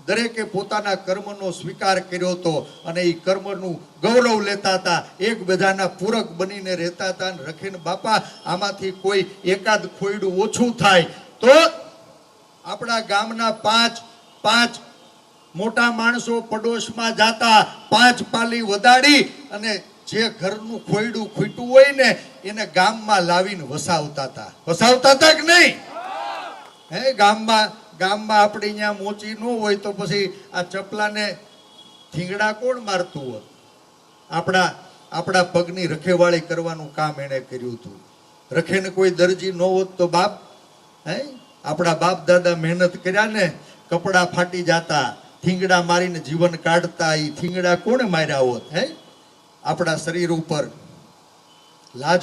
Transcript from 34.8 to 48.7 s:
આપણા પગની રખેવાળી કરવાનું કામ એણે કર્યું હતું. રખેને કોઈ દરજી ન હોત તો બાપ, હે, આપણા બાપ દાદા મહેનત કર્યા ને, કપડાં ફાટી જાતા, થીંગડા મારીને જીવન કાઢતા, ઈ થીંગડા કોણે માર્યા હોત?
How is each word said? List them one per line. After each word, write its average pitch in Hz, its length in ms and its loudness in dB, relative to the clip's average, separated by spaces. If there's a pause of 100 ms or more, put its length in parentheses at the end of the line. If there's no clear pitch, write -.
આપણા 180 320 0
પગની 175 440 -2
રખેવાળી 170 520 2
કરવાનું 160 560 -6
કામ 151 240 -4
એણે 135 200 -6
કર્યું 123 340 -10
હતું. - 260 -16 (520)
રખેને 185 380 -2
કોઈ 185 220 2
દરજી 180 400 0
ન 175 100 -4
હોત 185 360 0
તો 175 100 2
બાપ, 170 320 0 (680)
હે, 185 120 -6 (460)
આપણા 160 280 0
બાપ 170 340 -2
દાદા 175 280 4
મહેનત 175 480 -2
કર્યા 196 220 0
ને, 208 260 -2 (380)
કપડાં 180 360 2
ફાટી 180 380 -2
જાતા, 160 520 0 (280)
થીંગડા 180 400 2
મારીને 175 360 0
જીવન 165 360 0
કાઢતા, 170 580 0
ઈ 151 160 -2
થીંગડા 175 460 -2
કોણે 240 280 0
માર્યા 156 340 -2
હોત? 127 360 -2